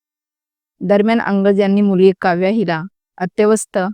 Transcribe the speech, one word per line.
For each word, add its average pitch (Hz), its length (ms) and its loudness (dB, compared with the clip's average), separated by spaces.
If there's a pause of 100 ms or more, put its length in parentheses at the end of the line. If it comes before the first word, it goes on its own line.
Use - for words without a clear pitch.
(800)
दरम्यान, 202 400 0
अंगज 196 400 0
यांनी 196 200 0
मुलगी 190 400 2
काव्या 185 300 0
हिला 175 320 -2 (360)
अत्यवस्थ 214 600 -2 (160)